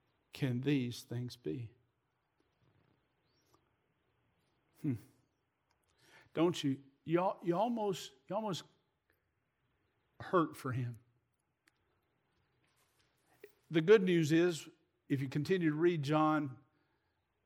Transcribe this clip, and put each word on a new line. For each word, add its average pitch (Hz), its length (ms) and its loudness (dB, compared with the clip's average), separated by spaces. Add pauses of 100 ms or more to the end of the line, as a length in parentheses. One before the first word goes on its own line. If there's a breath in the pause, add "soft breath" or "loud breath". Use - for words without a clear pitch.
(340)
can 123 260 -4
these 131 480 -2
things 123 280 -10
be? 113 340 -8 (3000)
Hmm. 143 100 -2 (1400 soft breath)
Don't 165 280 0
you, 135 140 0 (300)
you, 165 140 0
al-, 190 220 -2
you 170 140 -2
almost, 214 540 -2 (180)
you 185 80 -6
almost 214 260 -4 (1600)
hurt 165 340 0
for - 160 -10
him. 120 260 -6 (2750)
The 165 100 2
good 196 220 8
news 170 300 2
is, 170 360 2 (400)
if 139 140 0
you 135 60 -6
continue 160 420 0
to 151 60 -2
read 170 260 2
John, 156 480 2 (960)